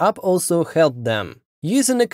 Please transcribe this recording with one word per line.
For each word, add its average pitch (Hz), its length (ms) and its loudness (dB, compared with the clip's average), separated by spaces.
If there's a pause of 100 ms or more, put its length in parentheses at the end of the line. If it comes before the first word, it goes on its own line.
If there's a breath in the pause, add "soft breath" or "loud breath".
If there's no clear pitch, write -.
up 202 200 0
also 175 440 0
helped 127 400 0
them. 104 340 -4 (220)
Using 247 400 0
a 233 120 0